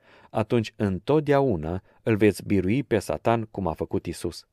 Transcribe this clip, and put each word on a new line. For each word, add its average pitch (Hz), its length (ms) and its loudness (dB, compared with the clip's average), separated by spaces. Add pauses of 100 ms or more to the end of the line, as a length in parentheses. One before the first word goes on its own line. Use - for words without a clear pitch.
(300)
atunci 113 460 -2
întotdeauna 110 1080 0 (200)
îl 113 120 2
veți 104 300 4
birui 104 380 0
pe 110 160 0
Satan 113 520 -2
cum 95 160 -4
a 78 60 0
făcut 82 320 -4
Iisus. - 480 -8